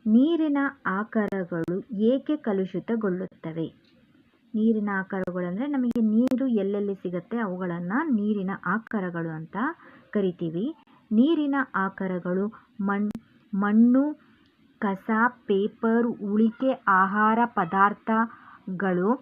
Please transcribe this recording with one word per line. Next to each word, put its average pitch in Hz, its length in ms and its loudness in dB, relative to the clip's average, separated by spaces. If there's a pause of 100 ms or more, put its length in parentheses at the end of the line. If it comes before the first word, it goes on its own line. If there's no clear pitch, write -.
ನೀರಿನ 294 520 4 (300)
ಆಕರಗಳು 190 960 -4 (200)
ಏಕೆ 269 340 0
ಕಲುಷಿತಗೊಳ್ಳುತ್ತವೆ? 190 1300 -4 (840)
ನೀರಿನ 214 400 2
ಆಕರಗಳು 185 540 -4
ಅಂದ್ರೆ 196 200 -4
ನಮಗೆ 247 380 0
ನೀರು 240 520 2
ಎಲ್ಲೆಲ್ಲಿ 202 380 -2
ಸಿಗುತ್ತೆ 180 420 -8
ಅವುಗಳನ್ನ 185 720 -4
ನೀರಿನ 208 420 0 (140)
ಆಕರಗಳು 180 640 -4
ಅಂತ 160 280 -10 (520)
ಕರಿತೀವಿ. 185 680 -4 (360)
ನೀರಿನ 285 440 4 (200)
ಆಕರಗಳು 190 760 -2 (300)
ಮಣ್-, 202 420 -2 (300)
ಮಣ್ಣು, 240 640 4 (680)
ಕಸ, 196 280 -4 (360)
ಪೇಪರ್, 226 800 0
ಉಳಿಕೆ 226 680 0
ಆಹಾರ 208 460 4 (160)
ಪದಾರ್ಥಗಳು 196 1700 0